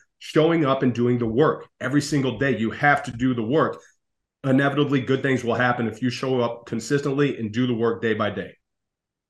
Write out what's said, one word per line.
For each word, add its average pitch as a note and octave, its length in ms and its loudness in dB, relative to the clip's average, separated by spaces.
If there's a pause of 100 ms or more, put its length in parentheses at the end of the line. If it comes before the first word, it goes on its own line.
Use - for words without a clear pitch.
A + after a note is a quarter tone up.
(180)
showing D#3+ 480 2
up C3+ 160 0
and B2+ 140 2
doing A#2+ 240 2
the A#2 80 0
work B2+ 400 2 (120)
every C#3 220 0
single C3 380 -2
day, C3+ 180 0
you G#2+ 140 -2
have G#2 320 2
to B2+ 80 -8
do B2 240 -2
the A#2 80 -2
work. A#2 360 0 (640)
Inevitably, C#3 580 2
good C3 200 0
things C3+ 220 0
will A2+ 100 0
happen B2 320 0
if G#2+ 160 -6
you B2+ 80 0
show C3 320 -2
up A#2 240 -4
consistently C#3 720 -2
and A2+ 140 -6
do B2 160 0
the B2 80 0
work A2+ 260 0
day A2 140 0
by G#2 160 0
day. F#2+ 240 -10 (760)